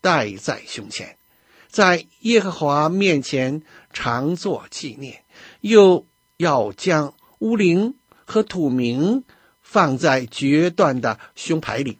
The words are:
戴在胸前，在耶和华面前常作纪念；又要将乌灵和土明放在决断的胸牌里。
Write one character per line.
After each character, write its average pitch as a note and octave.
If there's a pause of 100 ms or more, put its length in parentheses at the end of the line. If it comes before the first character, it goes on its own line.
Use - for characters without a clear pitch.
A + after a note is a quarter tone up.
戴 C#3
在 G#2
胸 -
前， - (520)
在 F3+ (140)
耶 A3+
和 F#3+
华 D3+
面 F3+
前 C3+ (300)
常 C3
作 F3
纪 -
念； C3+ (360)
又 G3+ (300)
要 C3
将 D3+ (260)
乌 A3
灵 G3+ (280)
和 A3
土 E3+
明 C3 (360)
放 D3+
在 C3
决 D3
断 D3
的 A2+ (160)
胸 D#3+
牌 A2+
里。 C3